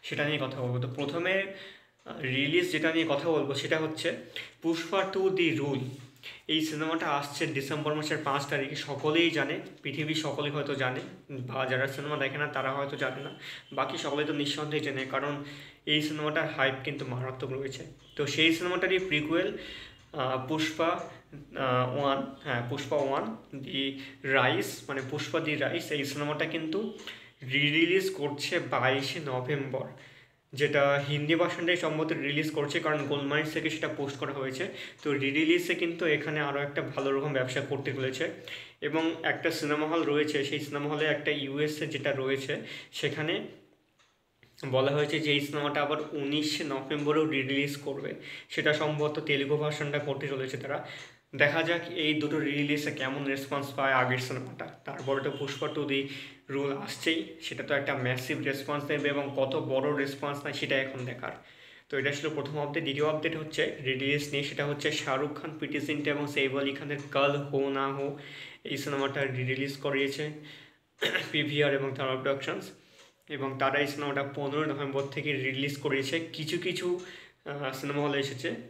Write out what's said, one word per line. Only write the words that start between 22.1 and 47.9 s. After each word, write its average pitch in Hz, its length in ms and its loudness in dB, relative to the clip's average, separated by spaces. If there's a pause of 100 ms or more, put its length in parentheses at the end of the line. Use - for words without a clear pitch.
হ্যাঁ, 123 260 0
পুষ্পা 139 260 -2
ওয়ান 147 400 0 (200)
দি 135 440 -4 (240)
রাইস, 135 640 4
মানে 135 220 -2
পুষ্পা 151 300 0
দি 151 160 0
রাইস, 143 360 0
এই 143 140 0
সিনেমাটা 147 400 0
কিন্তু 160 520 -2 (560)
রি-রিলিজ 165 600 6
করছে 165 440 0
বাইশে 135 680 2
নভেম্বর, 131 640 -2 (680)
যেটা 143 540 6
হিন্দি 147 280 4
ভার্সনটাই 170 420 4
সম্ভবত 156 340 0
release 147 400 0
করছে, 147 280 0
কারণ 151 260 2
গোল্ডমাইন্স 143 480 0
থেকে 156 160 0
সেটা - 180 -2
post 139 300 -4
করা 151 160 -4
হয়েছে। 135 340 -4 (340)
তো 147 120 2
রি-রিলিজে 156 600 4
কিন্তু 170 300 0
এখানে 151 340 2
আরও 143 200 0
একটা 143 220 -2
ভালো 135 300 -2
রকম 139 220 2
ব্যবসা 131 280 0
করতে 131 320 -2
চলেছে। 131 360 -2 (520)
এবং 160 320 2 (100)
একটা 156 280 2
cinema 151 360 0
hall 165 160 2
রয়েছে, 147 400 2
সেই 139 160 -2
cinema 143 300 -4
হলে 151 160 2
একটা 147 260 2
ইউএসএ 143 560 0
যেটা 139 240 0
রয়েছে, 131 500 0 (300)
সেখানে 156 560 -2 (1160)
বলা 135 260 4
হয়েছে 147 280 2
যে 151 120 2
এই 143 160 4
সিনেমাটা 147 340 0
আবার 147 160 2 (140)
উনিশে 151 520 0
নভেম্বরেও 147 600 2
রি-রিলিজ 139 520 0
করবে, - 340 -6 (380)